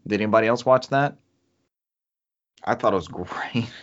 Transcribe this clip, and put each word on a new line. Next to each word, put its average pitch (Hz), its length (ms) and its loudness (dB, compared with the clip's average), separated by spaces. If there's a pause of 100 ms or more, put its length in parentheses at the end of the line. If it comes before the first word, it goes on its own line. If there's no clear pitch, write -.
Did 104 140 0
anybody 110 280 2
else 120 160 0
watch 131 240 4
that? 143 280 0 (1500)
I 113 100 0
thought 110 200 2
it - 20 4
was 85 120 -4
<laughs> - 0 -
great. - 640 -6 (120)